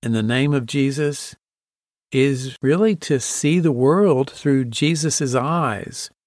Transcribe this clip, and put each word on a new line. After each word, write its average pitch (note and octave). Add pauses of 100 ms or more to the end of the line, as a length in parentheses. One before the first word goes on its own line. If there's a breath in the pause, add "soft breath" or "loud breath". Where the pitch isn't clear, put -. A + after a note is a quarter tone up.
in A#2
the A2
name C3
of B2+
Jesus C#3 (800)
is C3
really F#3
to C#3
see D#3
the D#3+
world C#3
through C3+
Jesus's D3
eyes, C3 (160)